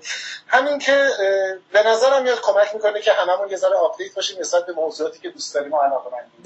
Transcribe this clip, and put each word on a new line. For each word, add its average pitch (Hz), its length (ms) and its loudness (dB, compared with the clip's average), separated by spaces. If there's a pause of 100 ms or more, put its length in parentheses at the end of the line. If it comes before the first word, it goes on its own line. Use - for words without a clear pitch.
(460)
همین 277 320 2
که، 277 140 0
اه، 277 160 4 (640)
به 214 160 4
نظرم 262 340 4
میاد 240 180 0
کمک 208 340 2
می‌کنه 208 260 -2
که 214 120 4
هممون 185 380 0
یه 190 60 -4
ذره 185 200 2
آپدیت 180 380 -2
باشیم 190 260 -6
نسبت 175 260 0
به 180 60 -10
موضوعاتی 156 460 -6
که 180 100 -14
دوست - 260 -12
داریم 143 180 -4
و 156 40 -2
علاقه‌مندیم. 135 540 -2 (160)